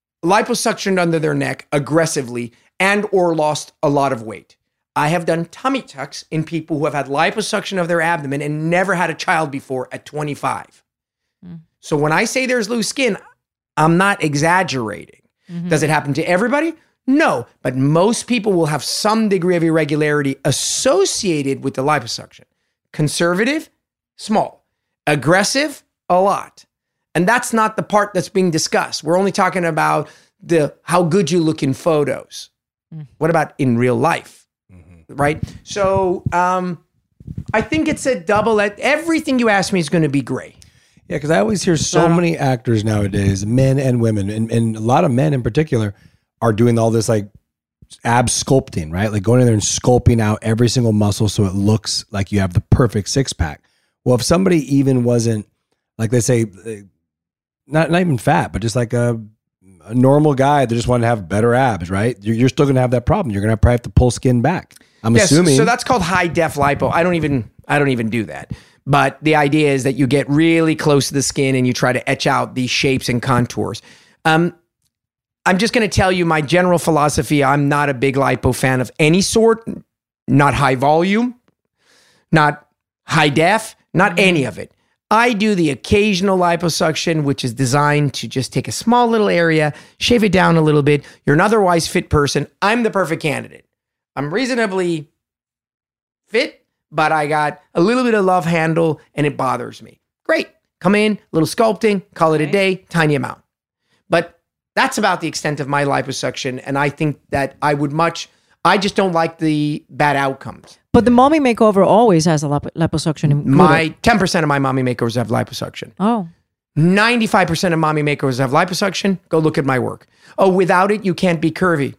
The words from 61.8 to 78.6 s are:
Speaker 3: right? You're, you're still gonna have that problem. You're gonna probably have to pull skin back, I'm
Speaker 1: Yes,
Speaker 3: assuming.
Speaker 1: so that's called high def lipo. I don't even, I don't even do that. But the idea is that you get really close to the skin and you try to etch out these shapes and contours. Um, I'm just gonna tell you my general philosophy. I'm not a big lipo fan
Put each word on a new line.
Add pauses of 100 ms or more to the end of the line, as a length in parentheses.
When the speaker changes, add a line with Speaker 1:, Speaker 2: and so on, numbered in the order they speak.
Speaker 3:
right?
You're,
you're
still
gonna
have
that
problem.
You're
gonna
probably
have
to
pull
skin
back, (280)
I'm
Speaker 1:
Yes,
Speaker 3:
assuming.
Speaker 1:
so
that's
called
high
def
lipo.
I
don't
even, (160)
I
don't
even
do
that. (360)
But
the
idea
is
that
you
get
really
close
to
the
skin
and
you
try
to
etch
out
these
shapes
and
contours. (460)
Um, (920)
I'm
just
gonna
tell
you
my
general
philosophy.
I'm
not
a
big
lipo
fan